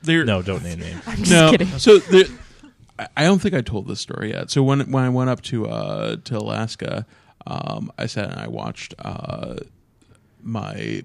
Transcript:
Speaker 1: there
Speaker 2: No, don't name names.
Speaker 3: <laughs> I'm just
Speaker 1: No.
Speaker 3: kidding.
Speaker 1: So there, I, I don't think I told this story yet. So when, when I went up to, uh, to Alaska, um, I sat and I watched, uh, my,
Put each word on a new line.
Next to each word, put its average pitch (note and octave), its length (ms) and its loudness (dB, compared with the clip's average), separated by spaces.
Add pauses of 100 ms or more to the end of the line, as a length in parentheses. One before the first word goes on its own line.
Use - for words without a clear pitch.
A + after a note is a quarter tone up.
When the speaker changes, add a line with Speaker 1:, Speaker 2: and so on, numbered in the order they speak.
Speaker 1:
there E3 220 2
Speaker 2:
No, G2+ 180 0
don't F#2+ 200 -4
name E2+ 160 -10
names. E2 240 -12
Speaker 3:
<laughs> - 40 -16
I'm - 120 -8
just F3+ 120 0
Speaker 1:
No. D#3+ 200 8
Speaker 3:
kidding. F3+ 160 4 (120)
Speaker 1:
So G3+ 200 10
there, F#3 260 6 (760)
I, A2+ 180 -10
I D3 80 2
don't F#3 160 6
think F#3 140 -2
I C#3 60 0
told G#2+ 280 -6
this G2 120 -8
story - 300 -8
yet. - 200 -8
So C#3 120 2
when, C3+ 280 2
when C3 140 2
I B2+ 40 0
went B2+ 220 0
up A#2+ 120 -4
to, A2 260 -4
uh, - 560 -6
to - 140 -6
Alaska, A2 680 -6 (400)
um, - 520 -8
I - 80 -6
sat G2+ 240 -8
and G1+ 100 -12
I A1 80 -12
watched, A1 500 -12
uh, - 580 -12 (840)
my, G#2 640 -8